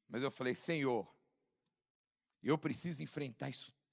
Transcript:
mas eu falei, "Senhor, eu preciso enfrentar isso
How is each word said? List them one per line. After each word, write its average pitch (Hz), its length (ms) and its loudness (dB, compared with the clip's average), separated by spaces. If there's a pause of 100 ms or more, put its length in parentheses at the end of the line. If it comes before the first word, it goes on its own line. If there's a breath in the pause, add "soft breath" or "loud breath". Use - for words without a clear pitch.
mas 120 120 -2
eu 139 80 2
falei, 127 240 2
"Senhor, 131 540 2 (1400)
eu 147 140 4
preciso 156 440 -2
enfrentar 139 480 -6
isso - 240 -8 (200)